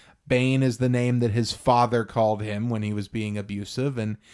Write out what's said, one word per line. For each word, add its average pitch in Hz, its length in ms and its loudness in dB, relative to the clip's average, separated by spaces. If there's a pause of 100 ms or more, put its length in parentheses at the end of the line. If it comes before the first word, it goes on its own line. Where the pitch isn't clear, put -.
(260)
Bane 131 360 2
is 127 160 0
the 127 100 0
name 123 300 2
that 120 140 2
his 110 200 0
father 120 520 2
called 107 380 0
him 107 280 -4
when 110 120 -2
he 104 120 -2
was 104 140 -6
being 107 280 -4
abusive, 104 600 -4
and 107 180 -4 (180)